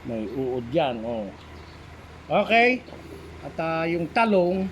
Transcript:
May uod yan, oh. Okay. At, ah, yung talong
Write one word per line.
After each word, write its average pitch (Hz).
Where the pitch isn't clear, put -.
May 110
uod 127
yan, 131
oh. 110
Okay. 226
At, -
ah, 165
yung 170
talong 190